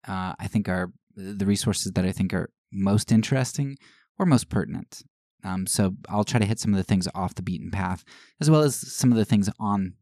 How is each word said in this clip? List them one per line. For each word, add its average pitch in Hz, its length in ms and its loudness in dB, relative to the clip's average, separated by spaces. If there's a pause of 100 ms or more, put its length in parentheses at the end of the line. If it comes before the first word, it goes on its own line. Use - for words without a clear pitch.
uh, 92 320 -6
I 104 100 -8
think 104 200 -2
are 90 240 -2 (220)
the 98 320 -6
resources 101 460 0
that 92 120 0
I 92 80 0
think 92 200 -2
are 92 180 -4 (220)
most 98 400 2
interesting 135 640 0 (420)
or 196 80 0
most - 220 4
pertinent. - 540 -6 (420)
Um, 92 220 -4
so 98 280 2 (140)
I'll 104 160 0
try 120 160 0
to 104 60 2
hit 107 120 -2
some 107 140 -2
of 98 60 2
the 95 60 0
things 92 300 0
off 92 200 -4
the - 80 -10
beaten 90 280 -6
path, 92 320 -4 (380)
as 151 100 4
well 156 120 8
as 139 120 2
some - 380 2
of 113 60 4
the 107 60 4
things 101 260 2 (100)
on 98 420 -2